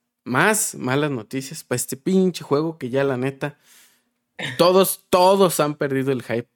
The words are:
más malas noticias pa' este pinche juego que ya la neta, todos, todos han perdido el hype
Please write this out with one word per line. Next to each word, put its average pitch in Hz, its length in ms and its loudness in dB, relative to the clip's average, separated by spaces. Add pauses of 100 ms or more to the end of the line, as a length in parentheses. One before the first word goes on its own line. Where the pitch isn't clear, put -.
(240)
más 180 520 0
malas 139 360 -2
noticias 131 520 -10
pa' - 120 -4
este 127 220 -6
pinche 185 460 0
juego 156 340 -2
que 131 120 -8
ya 135 140 0
la 139 140 0
neta, 135 400 -6 (1000)
todos, 185 520 4
todos 185 500 4
han 151 160 0
perdido 135 360 -2
el 123 120 -4
hype 117 320 -6